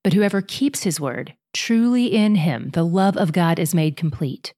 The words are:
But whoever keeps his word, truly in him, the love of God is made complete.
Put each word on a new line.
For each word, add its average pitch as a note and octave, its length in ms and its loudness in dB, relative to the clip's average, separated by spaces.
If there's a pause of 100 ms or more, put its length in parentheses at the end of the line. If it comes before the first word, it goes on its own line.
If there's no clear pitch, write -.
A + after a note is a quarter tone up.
But F#3+ 120 2
whoever G3 280 2
keeps - 420 -4
his D#3+ 180 -4
word, B2 320 -6 (200)
truly A#3+ 600 0
in G#3+ 200 4
him, D3+ 340 0
the E3 160 0
love F#3+ 320 2
of D#3+ 160 0
God E3 260 2
is D#3+ 160 -2
made D#3 220 0
complete. - 600 -6